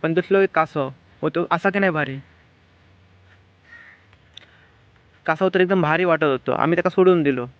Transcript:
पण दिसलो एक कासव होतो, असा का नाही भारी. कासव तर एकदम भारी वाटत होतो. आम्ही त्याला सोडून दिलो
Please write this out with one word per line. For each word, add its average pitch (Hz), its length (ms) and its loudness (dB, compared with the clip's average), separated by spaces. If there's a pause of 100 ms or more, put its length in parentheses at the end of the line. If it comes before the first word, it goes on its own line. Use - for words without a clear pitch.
पण 160 120 -2
दिसलो 185 260 0
एक 196 140 0
कासव 151 360 -2 (320)
होतो, 165 300 -4
असा 196 180 0
का 196 100 -2
नाही 190 120 2
भारी. 139 260 -6 (3000)
कासव 165 280 0
तर 190 80 2
एकदम 185 200 2
भारी 160 240 0
वाटत 160 180 2
होतो. 131 280 -2
आम्ही 160 240 0
त्याला 175 140 0
सोडून 180 340 4
दिलो 127 220 -2 (140)